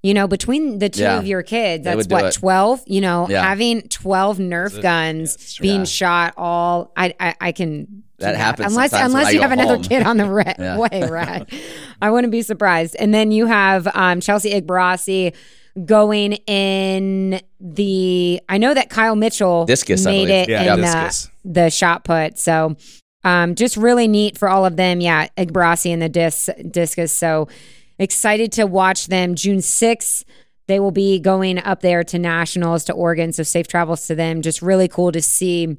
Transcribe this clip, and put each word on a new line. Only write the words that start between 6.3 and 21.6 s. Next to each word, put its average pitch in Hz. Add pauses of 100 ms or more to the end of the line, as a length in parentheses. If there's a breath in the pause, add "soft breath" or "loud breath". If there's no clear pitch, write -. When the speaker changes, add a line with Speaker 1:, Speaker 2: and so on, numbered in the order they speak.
Speaker 1:
all, 175
I, 185
I, 175
I 175
can 165 (160)
Speaker 2:
That 101
Speaker 1:
do 101
Speaker 2:
happens 113
Speaker 1:
Unless, 247
Speaker 2:
sometimes 254
Speaker 1:
unless 285
Speaker 2:
when 311
I -
Speaker 1:
you 302
Speaker 2:
go -
Speaker 1:
have 269
another 254
Speaker 2:
home. -
Speaker 1:
kid 226
on 220
the 208
ra- 208
Speaker 2:
<laughs> 185
Yeah. 185
Speaker 1:
way, 214
right? 165 (560 loud breath)
I 214
wouldn't 240
be 226
surprised. 180
And 214
then 214
you 226
have, 190
um, 180
Chelsea 208 (100)
Igbarasi 185 (520 soft breath)
going 208
in 190 (180)
the, 180
I 196
know 247
that 269
Kyle 226
Mitchell 180
Speaker 2:
Discus, 190
I 190
Speaker 1:
made 196
Speaker 2:
believe. 190
Speaker 1:
it 180
Speaker 3:
Yeah, 110
Speaker 1:
in -
Speaker 3:
discus. 165 (140)
Speaker 1:
the, 190 (120)